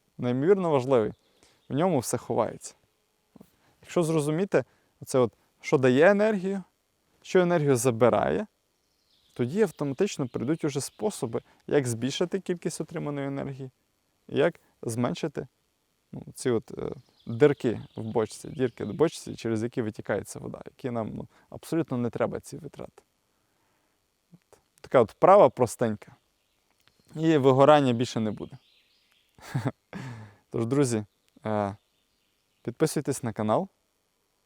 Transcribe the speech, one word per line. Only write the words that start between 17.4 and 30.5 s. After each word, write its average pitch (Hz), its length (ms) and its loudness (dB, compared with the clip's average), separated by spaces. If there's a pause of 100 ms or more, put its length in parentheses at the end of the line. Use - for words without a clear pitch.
в 113 80 -10
бочці, 110 440 -4
дірки 120 380 -6
в 104 80 -8
бочці, 127 420 -2
через 113 280 -4
які 123 180 -6
витікає 107 420 -6
ця - 160 -16
вода, - 260 -14
які - 260 -12
нам, 113 220 -6
ну, - 140 -12 (220)
абсолютно - 480 -6
не 120 120 -2
треба, 113 300 -4
ці - 180 -18
витрати. - 460 -18 (1300)
От. - 260 -20 (220)
Така 135 200 4
от 110 100 2
вправа 175 380 8
простенька. 113 640 -4 (1000)
І 160 220 4
вигорання 139 560 6
більше 120 260 -4
не 107 120 -2
буде. - 260 -12 (960)
<laughs> 123 180 -2 (800)
Тож, 120 160 -2